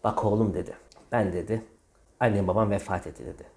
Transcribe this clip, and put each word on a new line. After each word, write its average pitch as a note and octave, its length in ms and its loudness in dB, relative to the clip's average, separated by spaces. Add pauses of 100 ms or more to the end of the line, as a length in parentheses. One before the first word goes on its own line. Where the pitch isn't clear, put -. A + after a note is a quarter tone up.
"Bak G#2+ 220 0
oğlum." G#2 280 2
dedi. - 200 -6 (380)
"Ben" G#2 220 0
dedi, G#2+ 280 -4 (580)
"annem G2+ 280 4
babam G2+ 240 2
vefat F#2 360 -2
etti." - 180 -12
dedi. - 180 -14 (140)